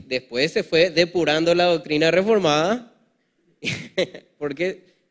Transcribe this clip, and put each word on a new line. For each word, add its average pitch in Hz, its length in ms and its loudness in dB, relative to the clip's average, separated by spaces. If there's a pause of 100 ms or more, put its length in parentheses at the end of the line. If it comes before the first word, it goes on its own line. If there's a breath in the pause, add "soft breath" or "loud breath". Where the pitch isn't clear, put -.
después 127 460 -4
se 208 120 -2
fue 175 280 2
depurando 165 640 2
la 175 100 2
doctrina 160 460 0
reformada, 190 840 0 (680)
<laughs> - 760 -8
porque 147 560 -6 (180)